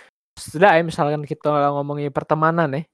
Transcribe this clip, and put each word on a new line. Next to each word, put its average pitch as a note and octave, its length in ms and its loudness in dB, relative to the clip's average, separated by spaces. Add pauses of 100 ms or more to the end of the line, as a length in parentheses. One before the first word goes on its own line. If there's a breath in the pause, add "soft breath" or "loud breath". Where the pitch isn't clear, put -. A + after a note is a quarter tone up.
(380 soft breath)
sudah E3 420 2
ya, E3+ 60 2
misalkan D3+ 420 -2
kita D3+ 220 -4 (260)
ngomongin C#3+ 380 -6
pertemanan D#3 580 0
ya. C#3 100 -4 (120)